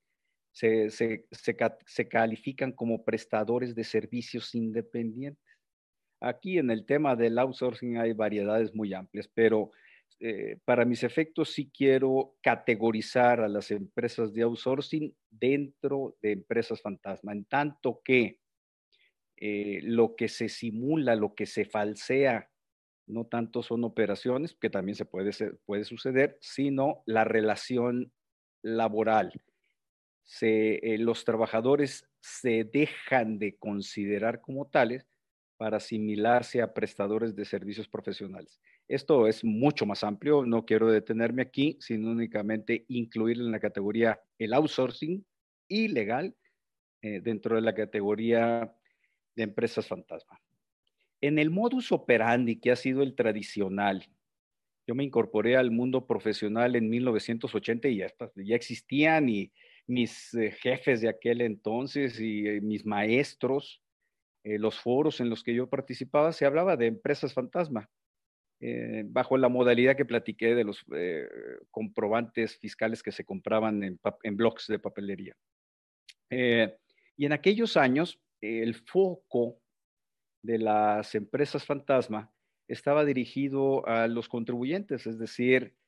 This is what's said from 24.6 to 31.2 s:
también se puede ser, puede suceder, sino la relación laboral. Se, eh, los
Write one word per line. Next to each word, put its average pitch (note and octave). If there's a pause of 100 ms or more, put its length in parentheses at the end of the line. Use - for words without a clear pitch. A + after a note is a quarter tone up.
también G2
se G2+
puede G2
ser, -
puede G#2
suceder, C3
sino C#3
la A2
relación A#2 (520)
laboral. A2 (920)
Se, A2
eh, G#2+
los A2+